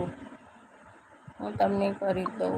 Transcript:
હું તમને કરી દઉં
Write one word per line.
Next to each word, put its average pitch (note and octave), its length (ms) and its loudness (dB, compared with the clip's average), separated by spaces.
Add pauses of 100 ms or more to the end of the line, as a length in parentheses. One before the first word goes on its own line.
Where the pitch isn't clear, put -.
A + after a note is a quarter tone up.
(1400)
હું G#2 200 -6
તમને G2 380 4
કરી F#3 400 0
દઉં F#3 260 0